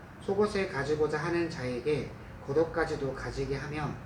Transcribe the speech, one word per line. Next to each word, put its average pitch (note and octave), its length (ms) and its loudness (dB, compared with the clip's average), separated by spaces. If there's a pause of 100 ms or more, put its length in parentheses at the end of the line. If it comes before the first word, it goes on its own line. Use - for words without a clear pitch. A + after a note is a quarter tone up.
(200)
속옷을 G3 500 2
가지고자 D3+ 480 2
하는 E3+ 320 2
자에게 B2+ 580 0 (380)
겉옷까지도 D3+ 680 2
가지게 C3+ 420 -2
하며 D3 340 -2 (160)